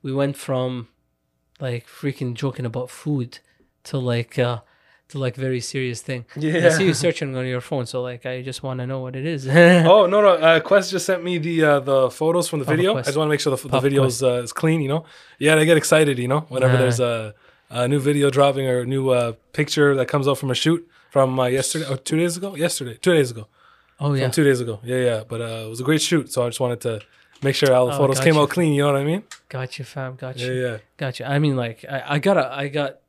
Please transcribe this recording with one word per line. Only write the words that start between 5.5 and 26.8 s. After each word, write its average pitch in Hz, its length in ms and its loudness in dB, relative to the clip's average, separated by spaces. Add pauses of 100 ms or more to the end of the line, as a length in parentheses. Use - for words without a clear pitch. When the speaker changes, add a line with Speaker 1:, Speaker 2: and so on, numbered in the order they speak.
Speaker 1:
serious 127 400 -6
thing. 123 240 -10 (120)
I 147 40 -10
Speaker 2:
Yeah. 160 300 2
Speaker 1:
see 185 160 2
you 160 80 2
searching 151 420 -2
on 127 100 -4
your 127 140 -4
phone, 127 260 -6
so, 127 160 -8
like, 123 220 -12
I 127 180 -8
just 131 200 -12
wanna 127 240 -6
know 135 140 -8
what 127 160 -10
it 135 100 -6
is. 147 200 -6
<laughs> 170 480 8
Speaker 2:
Oh, 208 120 8
no, 196 160 4
no. 208 120 6
Uh, 160 260 6
Quest 185 300 2
just 185 160 -4
sent 180 160 -2
me 180 160 -4
the, 160 260 0
uh, 143 160 4
the 131 300 2
photos 170 380 -2
from 151 120 -4
the 127 40 -6
Speaker 1:
Papa 156 120 0
Speaker 2:
video. 185 160 2
Speaker 1:
Quest. 143 160 -4
Speaker 2:
I - 20 -2
just 139 80 -2
wanna 151 120 0
make 147 100 0
sure 139 140 -2
the, - 80 -8
the 139 60 -14
Speaker 1:
Papa 135 140 0
Speaker 2:
video 139 200 2
Speaker 1:
Quest. 123 140 0
Speaker 2:
is, 123 60 -6
uh, 123 220 0
is 113 80 -14
clean, 165 280 0
you 135 80 -2
know? 160 160 -4 (340)
Yeah, 156 180 4
they 156 100 4
get 165 100 6
excited, 147 420 2
you 123 100 -4
know? 143 200 0
Whenever 127 260 2
Speaker 1:
Nah. 123 60 4
Speaker 2:
there's 123 200 2
a, 113 340 -4 (360)
a 123 180 -2
new 143 120 0
video 143 300 2
dropping 139 360 2
or 123 140 0
a 120 60 -6
new, 131 240 -2
uh, 120 220 0 (200)
picture 143 440 2
that 123 120 0
comes 139 200 0
out 139 100 0
from 131 120 -6
a 120 40 0
shoot 165 340 0 (220)
from, 131 280 2
uh, 127 80 0
yesterday, 135 420 -4
or 131 80 -4
two - 200 -4
days 170 200 -2
ago? 196 180 -10
Yesterday. 143 460 -6
Two 180 120 2
days 139 180 2
ago. 113 180 -14 (520)
Speaker 1:
Oh, 143 140 0
yeah. 131 100 0
Speaker 2:
From 127 80 0
two 156 120 2
days 131 160 4
ago. 113 220 -8
Yeah, 123 220 -4
yeah. 113 240 0
But, 113 140 -10
uh, 113 240 -10
it - 20 -12
was 117 120 -12
a 127 40 -8
great 151 160 2
shoot, - 320 -2
so 123 120 -2
I 120 40 -2
just 117 120 -8
wanted 120 220 -2